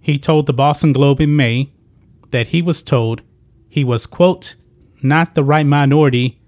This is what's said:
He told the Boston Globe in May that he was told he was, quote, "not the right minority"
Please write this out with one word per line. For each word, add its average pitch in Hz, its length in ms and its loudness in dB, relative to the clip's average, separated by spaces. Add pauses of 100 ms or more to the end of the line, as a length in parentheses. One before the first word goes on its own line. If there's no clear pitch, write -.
He 147 180 -2
told 151 280 0
the 139 80 -2
Boston 143 380 0
Globe 139 280 2
in 147 140 0
May 131 360 -2 (600)
that 117 180 -4
he 170 140 -2
was 170 200 -4
told 117 400 -2 (460)
he 143 160 -2
was, 123 220 -4
quote, - 480 -2 (480)
"not 156 320 2
the 151 100 0
right 151 220 2
minority" 139 800 2